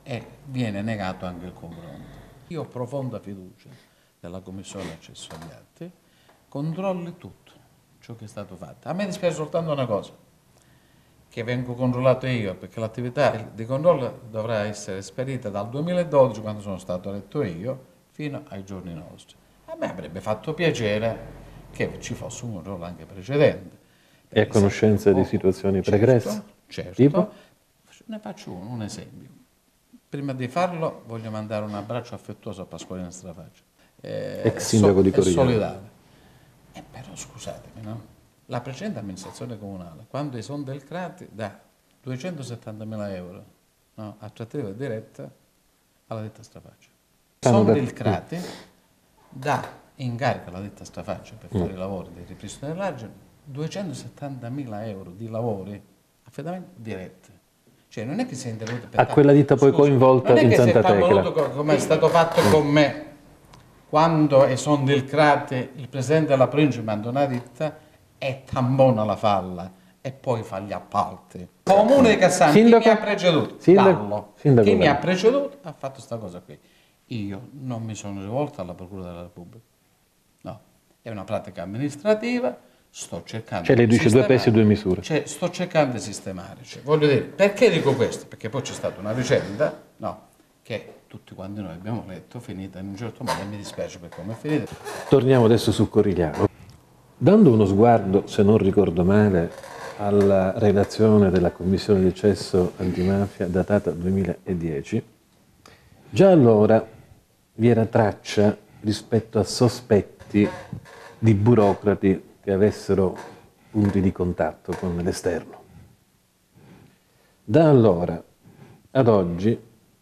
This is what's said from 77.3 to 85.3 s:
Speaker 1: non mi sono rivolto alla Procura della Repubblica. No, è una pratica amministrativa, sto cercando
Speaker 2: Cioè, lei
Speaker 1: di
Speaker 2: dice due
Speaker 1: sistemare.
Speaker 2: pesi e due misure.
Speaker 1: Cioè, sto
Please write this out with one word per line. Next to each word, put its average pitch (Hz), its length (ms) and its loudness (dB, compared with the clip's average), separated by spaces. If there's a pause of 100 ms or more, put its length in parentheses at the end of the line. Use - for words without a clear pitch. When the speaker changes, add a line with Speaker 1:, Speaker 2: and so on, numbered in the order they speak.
Speaker 1:
non 123 220 -8
mi 113 120 -10
sono 98 260 -12
rivolto 120 400 -8
alla 87 140 -12
Procura 92 300 -14
della 87 180 -14
Repubblica. 92 420 -20 (760)
No, - 180 -16 (420)
è - 80 -16
una 104 140 -12
pratica 95 400 -8
amministrativa, 214 920 -4 (360)
sto - 340 -14
cercando 107 400 -10
Speaker 2:
Cioè, 135 100 4
lei 117 120 6
Speaker 1:
di 113 100 6
Speaker 2:
dice 123 120 4
due 117 120 8
Speaker 1:
sistemare. 127 140 4
Speaker 2:
pesi 117 140 2
e - 20 6
due 110 120 6
misure. 95 380 2
Speaker 1:
Cioè, 156 240 -4
sto - 240 -6